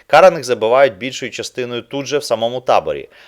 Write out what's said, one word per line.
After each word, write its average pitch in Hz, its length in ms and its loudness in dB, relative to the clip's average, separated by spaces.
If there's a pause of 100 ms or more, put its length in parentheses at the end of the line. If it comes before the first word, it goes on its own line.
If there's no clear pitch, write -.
Караних 165 360 6
забивають 120 540 2
більшою 127 340 -10
частиною 120 500 -8
тут 139 240 -10
же 139 120 -4
в 139 60 -4
самому 120 380 -4
таборі. 78 480 -2 (180)